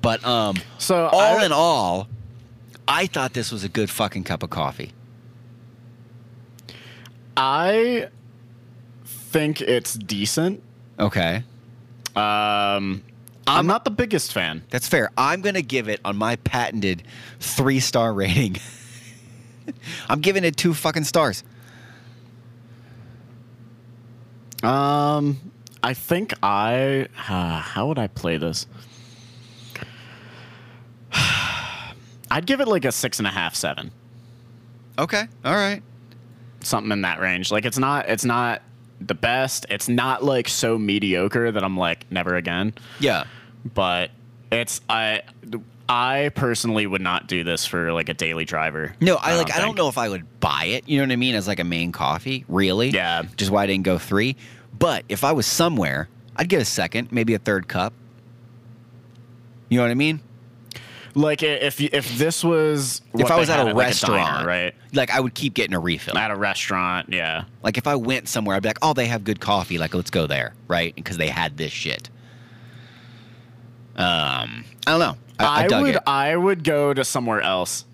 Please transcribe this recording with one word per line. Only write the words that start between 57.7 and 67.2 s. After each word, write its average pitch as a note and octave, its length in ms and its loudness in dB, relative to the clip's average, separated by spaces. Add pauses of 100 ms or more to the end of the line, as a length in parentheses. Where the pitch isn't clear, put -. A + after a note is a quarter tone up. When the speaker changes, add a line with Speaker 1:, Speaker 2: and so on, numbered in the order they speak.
Speaker 1:
You B2 80 4
know B2 60 4
what A#2 80 4
I A#2+ 40 0
mean? D3+ 260 2 (920)
Speaker 2:
Like, D3+ 280 2
i-, D#3 40 4
if C#3+ 340 0
y-, D3 100 2
if B2+ 260 0
this D#3+ 280 2
was D3+ 560 2 (120)
Speaker 1:
If A#2+ 100 2
Speaker 2:
what B2 80 4
Speaker 1:
I E3 40 6
Speaker 2:
they F3 60 6
Speaker 1:
was D3+ 80 2
at - 80 4
Speaker 2:
had B2+ 100 4
Speaker 1:
a - 40 2
Speaker 2:
at, G2 40 0
like, B2 180 4
a - 60 0
diner, - 160 2
Speaker 1:
restaurant, D#2+ 320 0
Speaker 2:
right? F2+ 280 0 (180)
Speaker 1:
like, C#3 180 2
I C3+ 80 4
would C3 140 0
keep C3+ 200 -4
getting F#2+ 220 0
a F2 40 2
refill. E2+ 380 -2
Speaker 2:
At G#2+ 140 0
a G2+ 40 -4
restaurant, F#2 760 -2
yeah. E2 320 -2 (180)